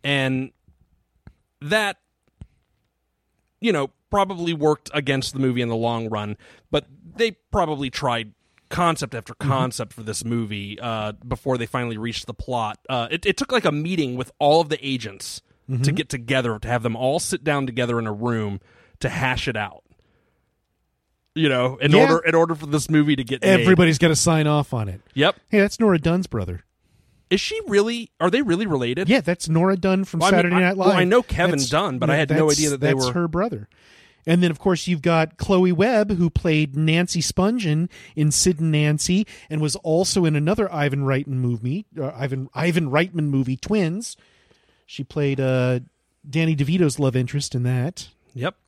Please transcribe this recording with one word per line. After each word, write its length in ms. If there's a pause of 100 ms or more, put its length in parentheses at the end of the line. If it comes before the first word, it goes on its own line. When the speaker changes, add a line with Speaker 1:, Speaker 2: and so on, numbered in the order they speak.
Speaker 1:
and 480 (1080)
that, 380 (1600)
you 120
know, 180 (200)
probably 440
worked 380
against 420
the 40
movie 240
in 60
the 80
long 320
run, 280 (360)
but 140 (280)
they 160 (220)
probably 380
tried 420 (380)
concept 440
after 200
Speaker 2:
Mm-hmm. 180
Speaker 1:
concept 400
for 100
this 220
movie, 560
uh, 320
before 460
they 80
finally 300
reached 300
the 80
plot. 540
Uh, 240
it, 120
it 120
took, 160
like, 120
a 60
meeting 460
with 240
all 200
of 80
the 160
agents 580 (280)
Speaker 2:
Mm-hmm. 140
Speaker 1:
to 80
get 160
together, 500
to 80
have 160
them 140
all 240
sit 240
down 220
together 340
in 80
a 40
room 480 (380)
to 100
hash 380
it 100
out. 280 (1500)
You 140
know, 280
in 160
Speaker 2:
Yeah. 100 (100)
Speaker 1:
order, 140
in 80
order 200
for 120
this 240
movie 260
to 80
get 160
made. 220
Speaker 2:
Everybody's 340
gotta 200
sign 300
off 280
on 160
it. 100 (140)
Speaker 1:
Yep. 220 (120)
Speaker 2:
Hey, 120
that's 200
Nora 180
Dunn's 280
brother. 380 (680)
Speaker 1:
Is 100
she 260
really? 440 (100)
Are 80
they 140
really 240
related? 420
Speaker 2:
Yeah, 140
that's 260
Nora 300
Dunn 260
from 160
Speaker 1:
Well, 80
I 40
mean, 80
Speaker 2:
Saturday 160
Speaker 1:
I, 40
Speaker 2:
Night 160
Speaker 1:
well, 140
Speaker 2:
Live. 80
Speaker 1:
I 60
know 180
Kevin 360
Speaker 2:
That's, 120
Speaker 1:
Dunn, 280
but 120
I 40
Speaker 2:
yeah, 40
Speaker 1:
had 140
no 160
Speaker 2:
that's, 100
Speaker 1:
idea 120
that 120
they 100
Speaker 2:
that's 140
Speaker 1:
were 80
Speaker 2:
her 140
brother. 380 (600)
And 160
then, 80
of 80
course, 280
you've 140
got 380
Chloe 340
Webb, 460
who 100
played 480
Nancy 460
Spungen 640 (260)
in 160
Sid 300
and 100
Nancy, 560 (220)
and 140
was 140
also 500
in 100
another 340
Ivan 340
Reitman 240 (120)
movie, 460 (120)
uh, 160
Ivan, 380
Ivan 380
Reitman 400
movie, 260
Twins. 640 (640)
She 180
played, 380
uh, 400 (480)
Danny 260
DeVito's 440
love 180
interest 380
in 80
that. 460 (260)
Speaker 1:
Yep. 200 (140)